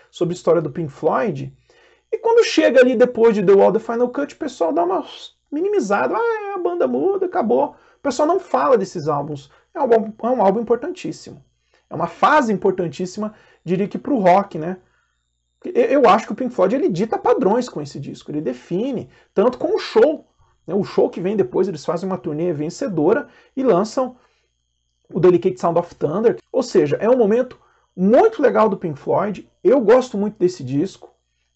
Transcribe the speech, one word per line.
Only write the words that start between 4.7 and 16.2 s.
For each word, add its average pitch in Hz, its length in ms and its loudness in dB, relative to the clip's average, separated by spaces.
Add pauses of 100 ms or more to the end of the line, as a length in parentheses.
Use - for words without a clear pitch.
dá 339 120 0
uma 349 200 -2 (480)
minimizada. 285 640 -2
"Ah, 440 360 -4
é, - 20 -8
a 403 60 -8
banda 349 280 -2
muda, 359 380 -2
acabou." 254 500 -2 (220)
O - 60 -20
pessoal 285 240 -2
não 349 120 0
fala 269 380 0
desses 180 300 -6
álbuns. 147 420 -6 (240)
É 359 60 -8
um - 20 -2
álbum, 226 400 0
é 226 80 -4
um 254 120 0
álbum 196 200 2
importantíssimo. 233 840 -6 (460)
É 147 60 -14
uma 160 120 -4
fase 247 460 2
importantíssima, 185 800 -4 (300)
diria 185 240 -2
que 190 100 -8
pro 254 220 -4
rock, 185 380 2
né? 175 200 -8 (840)
Eu, 269 380 0
eu 220 80 6
acho 214 180 2